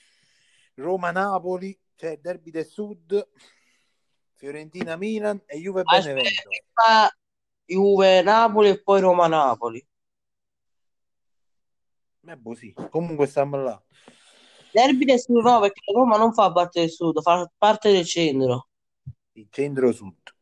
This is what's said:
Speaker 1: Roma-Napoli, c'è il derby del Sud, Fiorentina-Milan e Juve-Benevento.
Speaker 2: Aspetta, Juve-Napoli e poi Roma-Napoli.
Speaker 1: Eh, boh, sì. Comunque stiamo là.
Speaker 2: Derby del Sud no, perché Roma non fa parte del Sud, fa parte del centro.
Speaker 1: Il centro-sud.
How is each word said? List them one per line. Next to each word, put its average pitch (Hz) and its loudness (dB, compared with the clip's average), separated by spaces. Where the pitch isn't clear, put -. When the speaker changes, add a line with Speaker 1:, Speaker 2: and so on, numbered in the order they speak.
Speaker 1:
Roma-Napoli, 180 -6
c'è 165 -12
il 151 -14
derby 165 -14
del 156 -8
Sud, 202 -10
Fiorentina-Milan 175 -8
e 147 -14
Juve-Benevento. 175 -2
Speaker 2:
Aspetta, 220 2
Juve-Napoli 196 4
e 196 0
poi 196 2
Roma-Napoli. 151 0
Speaker 1:
Eh, 165 -20
boh, 113 -16
sì. 110 -20
Comunque 160 -4
stiamo 143 -6
là. 127 -10
Speaker 2:
Derby 262 2
del 254 4
Sud 240 0
no, 240 4
perché 202 -2
Roma 233 2
non 226 2
fa 196 2
parte 175 -2
del 165 0
Sud, 160 -4
fa 175 0
parte 214 2
del 180 2
centro. 135 -2
Speaker 1:
Il 107 -20
centro-sud. 127 -4